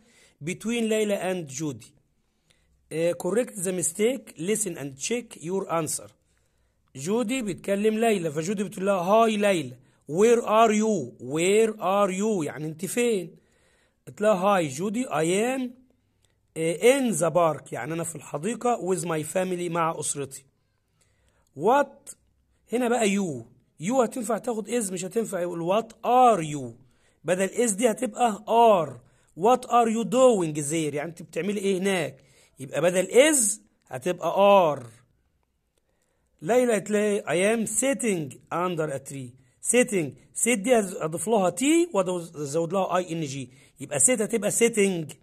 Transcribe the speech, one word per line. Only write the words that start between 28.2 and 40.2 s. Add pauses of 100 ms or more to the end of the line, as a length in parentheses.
are. (400)
What
are
you
doing
there؟
يعني
انت
بتعملي
ايه
هناك؟ (360)
يبقى
بدل
is (280)
هتبقى
are. (1600)
ليلى
تلاقي
I
am
sitting (200)
under
a
tree. (400)
Sitting، (320)